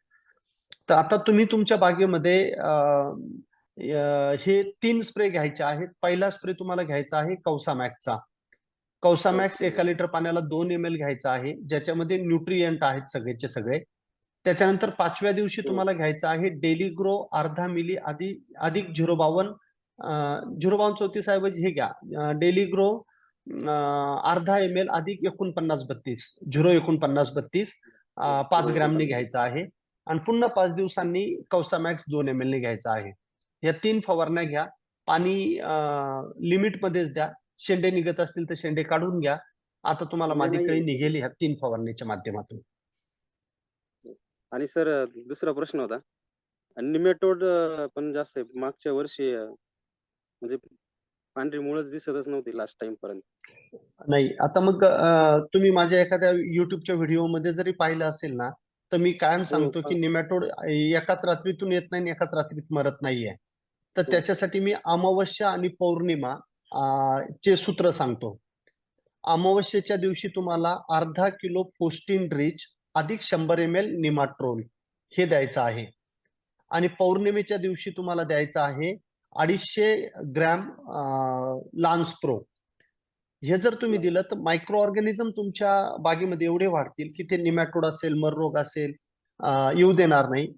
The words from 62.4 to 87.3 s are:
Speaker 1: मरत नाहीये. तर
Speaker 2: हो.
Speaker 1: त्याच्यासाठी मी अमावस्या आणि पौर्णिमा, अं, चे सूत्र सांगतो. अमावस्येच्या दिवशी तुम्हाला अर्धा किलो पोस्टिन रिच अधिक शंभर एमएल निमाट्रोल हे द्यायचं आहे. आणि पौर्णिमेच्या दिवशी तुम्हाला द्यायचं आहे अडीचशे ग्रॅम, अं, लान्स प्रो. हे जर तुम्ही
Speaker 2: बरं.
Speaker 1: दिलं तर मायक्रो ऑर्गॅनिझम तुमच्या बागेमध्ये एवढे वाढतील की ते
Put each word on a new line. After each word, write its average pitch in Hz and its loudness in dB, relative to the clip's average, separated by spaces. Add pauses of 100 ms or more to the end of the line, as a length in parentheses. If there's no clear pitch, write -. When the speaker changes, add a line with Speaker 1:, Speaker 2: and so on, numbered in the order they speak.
Speaker 1:
मरत 139 0
नाहीये. 120 -4 (600)
तर 185 2
Speaker 2:
हो. 151 0
Speaker 1:
त्याच्यासाठी 185 0
मी 202 0 (120)
अमावस्या 190 2
आणि 180 -2
पौर्णिमा, 170 0 (400)
अं, 135 0 (180)
चे 185 6
सूत्र 175 0
सांगतो. 120 -4 (840)
अमावस्येच्या 196 2
दिवशी 190 -2
तुम्हाला 175 -2 (100)
अर्धा 160 2
किलो 185 -4
पोस्टिन 180 -2
रिच 151 -2 (260)
अधिक 160 -2
शंभर 165 0
एमएल 170 2
निमाट्रोल 143 -2 (560)
हे 180 4
द्यायचं 139 2
आहे. 117 -2 (840)
आणि 175 0
पौर्णिमेच्या 196 0
दिवशी 185 -4
तुम्हाला 175 -4
द्यायचं 151 0
आहे 147 -2 (380)
अडीचशे 202 0 (260)
ग्रॅम, 165 2 (100)
अं, 131 -4 (160)
लान्स 170 2
प्रो. 131 -2 (1080)
हे 170 2
जर 226 2
तुम्ही 226 -2
Speaker 2:
बरं. 170 -2
Speaker 1:
दिलं 175 2
तर 190 -4
मायक्रो 170 0
ऑर्गॅनिझम 214 0
तुमच्या 196 0
बागेमध्ये 165 0
एवढे 175 2
वाढतील 156 -4
की 180 -6
ते 180 -2